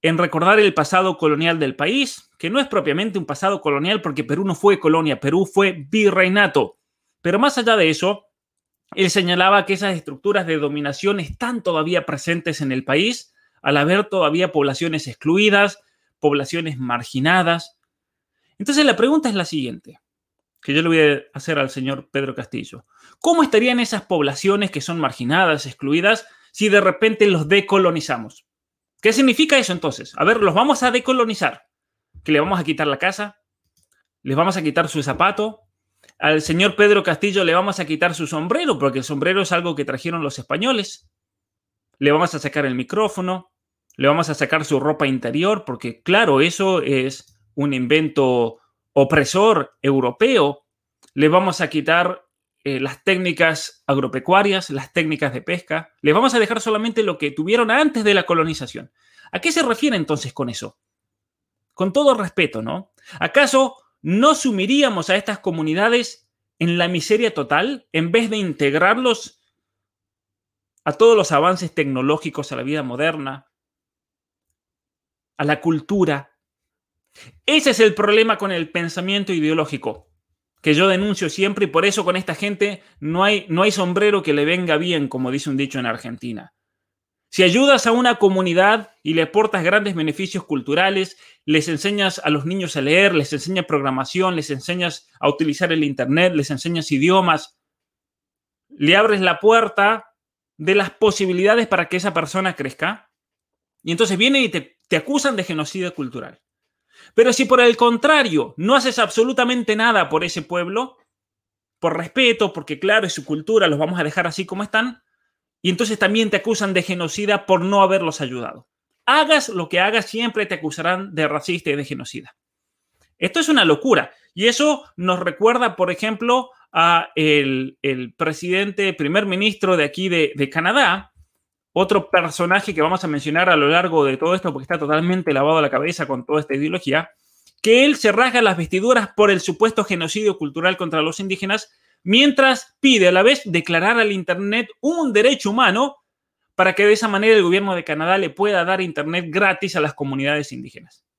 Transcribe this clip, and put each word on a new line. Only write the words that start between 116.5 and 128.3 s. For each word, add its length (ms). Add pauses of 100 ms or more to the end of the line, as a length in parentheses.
de 100
genocida 600
por 160
no 200
haberlos 400
ayudado. 480 (360)
Hagas 440
lo 200
que 120
hagas, 240
siempre 400
te 100
acusarán 580
de 140
racista 440
y 40
de 100
genocida. 520 (800)
Esto 240
es 80
una 160
locura, 480 (200)
y 140
eso 380 (100)
nos 240
recuerda, 560
por 160
ejemplo, 600 (200)
a 440
el, 640
el 320
presidente, 800